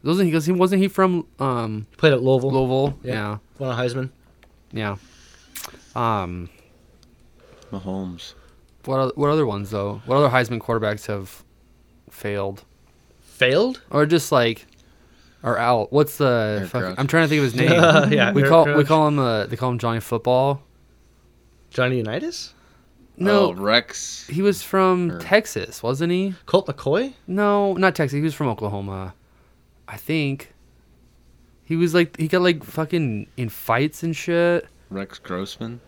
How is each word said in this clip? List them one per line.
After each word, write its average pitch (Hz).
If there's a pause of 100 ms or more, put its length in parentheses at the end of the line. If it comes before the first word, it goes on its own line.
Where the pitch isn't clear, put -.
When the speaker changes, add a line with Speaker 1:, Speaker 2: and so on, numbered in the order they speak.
Speaker 1:
Wasn't 180
he? 160
'Cause 156
he 180
wasn't 185
he 196
from, 185 (140)
um, 113
Speaker 2:
He -
played 156
at 123
Louisville. 131
Speaker 1:
Louisville? 135
Speaker 2:
Yep. 123
Speaker 1:
Yeah. 104 (200)
Speaker 2:
Won 131
a 123
Heisman. 127 (640)
Speaker 1:
Yeah. 104 (1000)
Um, 92 (1200)
Speaker 3:
Mahomes. 92 (500)
Speaker 1:
What 135
oth-, 131
what 143
other 156
ones, 101
though? 104
What 127
other 143
Heisman 120
quarterbacks 107
have 101 (680)
failed? 101 (560)
Speaker 2:
Failed? 180 (100)
Speaker 1:
Or 147
just, 160
like, 117 (760)
are 120
out. 117
What's 143
the 117
Speaker 3:
Eric 92
Speaker 1:
fuck-, 123
Speaker 3:
Crouch. 92
Speaker 1:
I'm 135
trying 160
to 147
think 151
of 143
his 117
Speaker 2:
<laughs> 156
Speaker 1:
name. 139
Speaker 2:
Yeah, 123
Speaker 1:
We 139
Speaker 2:
Eric 139
Speaker 1:
call, 165
we 147
Speaker 2:
Crouch. 143
Speaker 1:
call 156
him, 147
uh, 113
they 117
call 127
him 120
Johnny 117
Football. 127 (1080)
Speaker 2:
Johnny 127
Unitas? 127 (640)
Speaker 1:
No. 196
Speaker 3:
Oh, -
Rex. -
Speaker 1:
He 160
was 196
from 185
Speaker 3:
Or 170
Speaker 1:
Texas, 190
wasn't 139
he? 190 (120)
Speaker 2:
Colt 190
McCoy? 202 (140)
Speaker 1:
No, 202
not 185
Texas. 143
He 147
was 156
from 143
Oklahoma, 98 (760)
I 104
think. 143 (1120)
He 165
was, 170
like, 175
he 156
got, 180
like, 170
fucking 151
in 123
fights 127
and 165
shit. 170 (240)
Speaker 3:
Rex -
Grossman? 113